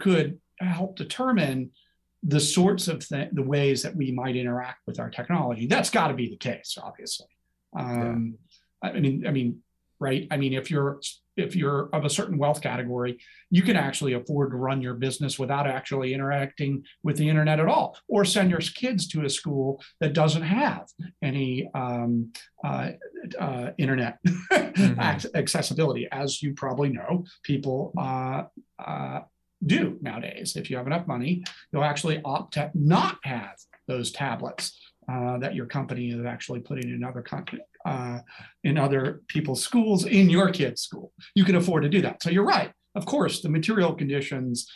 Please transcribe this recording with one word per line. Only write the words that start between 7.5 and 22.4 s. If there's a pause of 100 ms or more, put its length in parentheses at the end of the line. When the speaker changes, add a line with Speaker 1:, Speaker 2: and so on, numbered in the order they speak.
Speaker 2:
Yeah.
Speaker 1:
Um, (480)
I,
I
mean,
I
mean, (420)
right?
I
mean,
if
you're, (360)
if
you're
of
a
certain
wealth
category, (320)
you
can
actually
afford
to
run
your
business
without
actually
interacting (180)
with
the
internet
at
all, (120)
or
send
your
kids
to
a
school (180)
that
doesn't
have (340)
any,
um, (320)